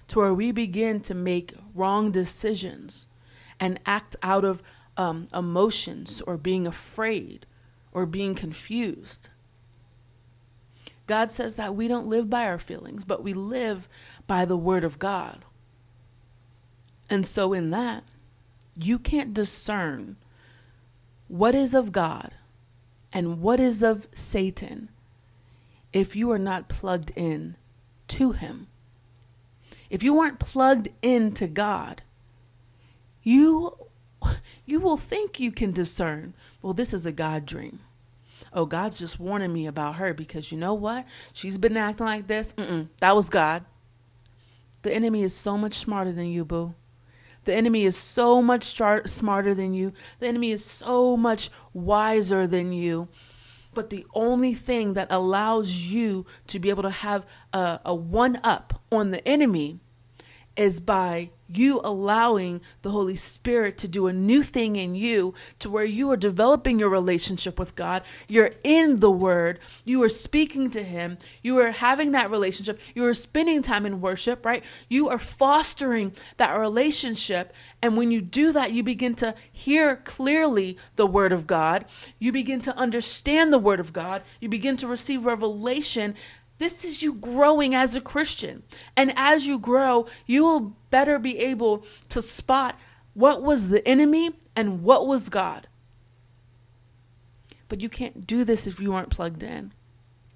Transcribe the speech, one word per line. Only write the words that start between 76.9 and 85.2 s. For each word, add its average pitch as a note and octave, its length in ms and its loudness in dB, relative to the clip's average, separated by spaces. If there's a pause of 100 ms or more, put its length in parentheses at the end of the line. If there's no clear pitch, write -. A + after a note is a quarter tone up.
And A3+ 160 2
when A#3+ 140 2
you A3+ 100 2
do C#4+ 320 2
that, C4 200 0
you A#3 100 0
begin A#3+ 340 -2
to A3 180 -2 (160)
hear D4 460 2
clearly C4 800 0 (200)
the G#3 100 4
Word F#3+ 260 4
of E3+ 140 -2
God. E3 380 2 (340)
You A#3 140 -2
begin C4 300 -2
to C4 140 -6
understand C#4 760 2
the C4+ 60 8
Word G3 220 2
of D#3+ 120 -8
God. F#3 300 -6 (180)
You A#3 80 -8
begin A#3 300 -2
to C4 80 -4
receive A#3+ 380 -4